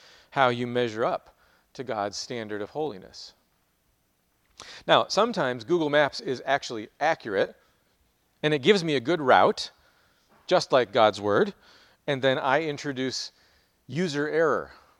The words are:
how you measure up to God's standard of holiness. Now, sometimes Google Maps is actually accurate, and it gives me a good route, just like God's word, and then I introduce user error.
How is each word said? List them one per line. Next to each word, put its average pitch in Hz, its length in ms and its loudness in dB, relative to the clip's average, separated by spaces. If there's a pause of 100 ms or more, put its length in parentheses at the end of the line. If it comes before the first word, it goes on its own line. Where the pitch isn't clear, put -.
(320)
how 135 180 2
you 123 180 -2
measure 120 380 -2
up - 300 -6 (380)
to 135 100 -12
God's 104 340 -4
standard 107 440 -8
of 101 80 -8
holiness. 143 640 -12 (1500)
Now, 147 220 4
sometimes 160 560 -2
Google 156 260 0
Maps 143 300 2
is 139 260 -8
actually 127 440 -4 (100)
accurate, 143 560 -2 (880)
and 151 100 0
it 147 60 -2
gives 185 240 2
me 156 120 -2
a 127 60 0
good 160 180 -2
route, 123 520 4 (760)
just 170 260 0
like 120 220 2
God's 107 260 4
word, 110 340 0 (520)
and 139 160 -4
then 131 160 2
I 139 240 0
introduce 135 720 -6 (560)
user 147 400 -4
error. 151 440 0 (280)